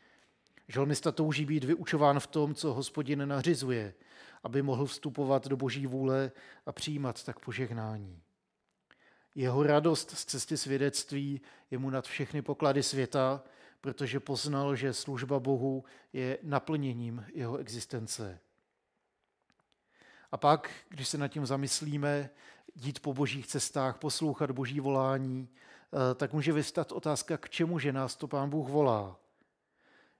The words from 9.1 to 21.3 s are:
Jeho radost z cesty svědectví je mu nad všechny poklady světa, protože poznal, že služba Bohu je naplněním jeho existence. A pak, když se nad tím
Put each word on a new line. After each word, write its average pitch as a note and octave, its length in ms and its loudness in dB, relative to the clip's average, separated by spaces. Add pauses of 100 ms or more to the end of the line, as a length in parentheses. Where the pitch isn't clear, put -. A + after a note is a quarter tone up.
Jeho C3 280 4
radost D3+ 480 4
z - 140 -8
cesty C#3+ 320 -4
svědectví C#3 840 -2 (300)
je C3 60 -4
mu C3+ 120 -4
nad C3 160 -2
všechny D3 360 -4
poklady C#3+ 420 2
světa, C3+ 600 2 (380)
protože C3+ 380 -4
poznal, C#3+ 560 -2
že B2+ 180 0
služba C3+ 460 -2
Bohu C3+ 440 2 (300)
je C3 300 -2
naplněním B2+ 920 -2
jeho B2+ 240 -4
existence. A2 840 -8 (1900)
A C3 60 -4
pak, D#3 340 4 (180)
když C3+ 180 -6
se D#3 100 -2
nad C#3+ 100 0
tím C#3+ 180 -4